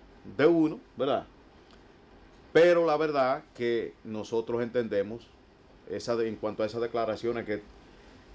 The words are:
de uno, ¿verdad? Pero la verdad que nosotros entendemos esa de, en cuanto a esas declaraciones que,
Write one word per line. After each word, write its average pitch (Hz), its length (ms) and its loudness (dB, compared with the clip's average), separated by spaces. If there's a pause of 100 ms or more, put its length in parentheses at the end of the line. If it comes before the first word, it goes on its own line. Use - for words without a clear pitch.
(360)
de 135 100 4
uno, 165 340 2 (160)
¿verdad? 120 280 -2 (1300)
Pero 170 340 8
la 151 100 2
verdad 147 460 0 (120)
que 117 480 -2
nosotros 113 600 -4
entendemos 113 640 -4 (640)
esa 117 280 -4
de, 113 120 -2
en 107 80 -8
cuanto 107 260 -4
a 110 40 0
esas 113 140 -6
declaraciones 117 640 -4
que, 104 180 -6 (720)